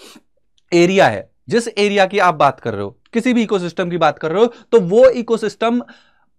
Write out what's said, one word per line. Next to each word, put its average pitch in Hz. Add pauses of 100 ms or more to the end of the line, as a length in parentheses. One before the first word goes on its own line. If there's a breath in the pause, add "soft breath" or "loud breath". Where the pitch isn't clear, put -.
(720 loud breath)
एरिया 175
है, 107 (180)
जिस 233
एरिया 202
की 196
आप 180
बात 147
कर 113
रहे 101
हो, 98 (140)
किसी 247
भी 240
इकोसिस्टम 180
की 175
बात 156
कर 156
रहे 196
हो, 233 (180 loud breath)
तो 233
वो 208
इकोसिस्टम 233 (560 soft breath)